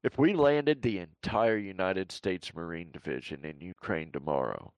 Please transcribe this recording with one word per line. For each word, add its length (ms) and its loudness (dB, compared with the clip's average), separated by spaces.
if 160 0
we 160 6
landed 480 4
the 160 0
entire 580 2
United 560 0
States 400 -4
Marine 380 -8
Division 540 -6
in 160 -10
Ukraine 520 -6
tomorrow 640 -2